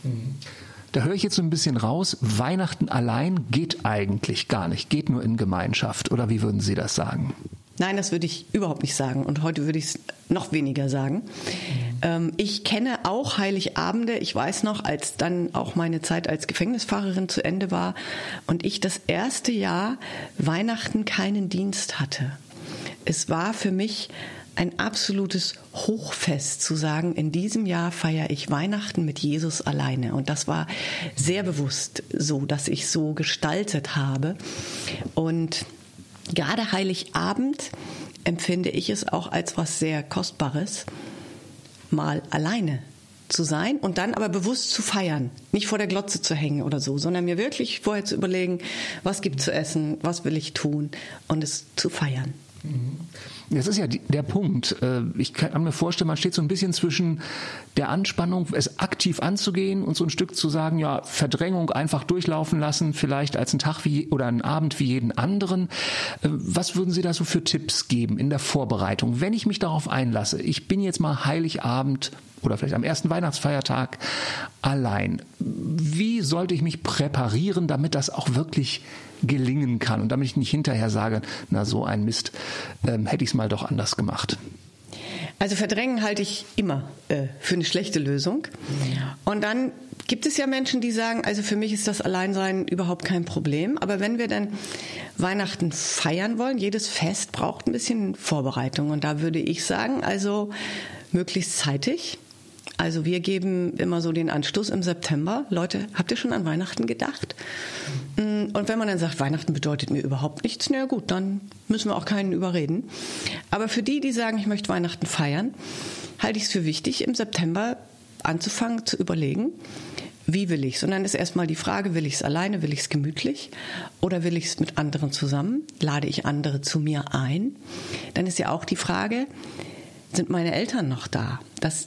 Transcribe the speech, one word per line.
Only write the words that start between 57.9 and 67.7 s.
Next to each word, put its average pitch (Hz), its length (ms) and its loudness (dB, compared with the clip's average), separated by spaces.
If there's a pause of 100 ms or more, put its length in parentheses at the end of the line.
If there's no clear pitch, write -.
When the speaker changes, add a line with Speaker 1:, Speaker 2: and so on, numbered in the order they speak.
Speaker 1:
es - 260 0
aktiv - 400 0
anzugehen 190 640 2
und - 140 0
so 170 80 4
ein 160 40 2
Stück 170 280 -2
zu 160 100 2
sagen, 160 320 4
ja, 143 240 2
Verdrängung 165 640 2
einfach 147 360 0
durchlaufen 165 560 2
lassen, 151 320 2
vielleicht 143 420 0
als - 160 0
einen 143 80 4
Tag 156 240 0
wie, 147 240 2
oder 131 200 2
einen 117 140 2
Abend 151 380 2
wie 139 60 4
jeden 123 260 2
anderen. 185 560 2 (540)
Äh, 151 80 4
was 165 480 0
würden 185 160 2
Sie 180 80 2
da 170 120 2
so 160 120 0
für 165 180 2
Tipps - 460 0